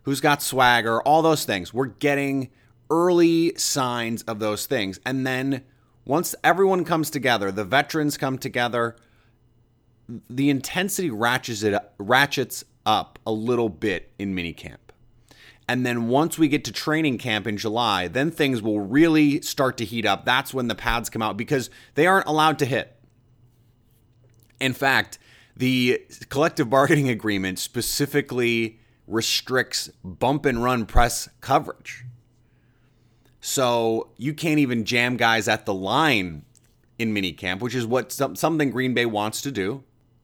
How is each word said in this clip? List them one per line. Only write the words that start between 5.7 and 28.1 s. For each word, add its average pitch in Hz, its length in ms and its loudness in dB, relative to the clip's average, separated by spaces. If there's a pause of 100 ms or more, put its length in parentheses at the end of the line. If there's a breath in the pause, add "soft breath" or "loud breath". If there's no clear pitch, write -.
once 165 400 -2
everyone 185 400 4
comes 160 260 -2
together, 120 400 0
the 101 140 -4
veterans 143 520 0
come 131 220 -4
together, 117 580 -2 (1300 soft breath)
the 135 220 0
intensity 180 600 -2
ratchets 117 520 -2
it, 101 180 2 (160)
ratchets 123 680 0 (200)
up 104 400 0
a - 60 -4
little 113 380 0
bit 92 500 -6
in 98 160 -4
minicamp. 85 440 -8 (880 loud breath)
And 123 180 -2
then 120 220 -2
once 147 280 2
we 160 120 2
get 143 160 0
to 117 80 -8
training 151 460 -2
camp 107 280 -2
in 107 100 -4
July, 104 520 0
then 135 240 0
things 135 280 0
will 104 200 0
really 147 600 4
start 131 340 -2
to 120 80 -4
heat 110 200 -4
up. 98 200 0
That's 127 280 0
when 127 140 -2
the 117 80 -2
pads 117 340 -2
come 113 140 -4
out 104 140 -2
because 120 340 -2 (240 loud breath)
they 160 140 4
aren't 190 180 4
allowed 151 320 2
to 147 80 0
hit. 117 340 -4 (1600)
In 131 140 -2
fact, 127 480 0 (360 soft breath)
the 123 480 2 (240)
collective 147 400 0
bargaining 135 400 4
agreement 98 520 -2
specifically 120 1200 -2 (260 soft breath)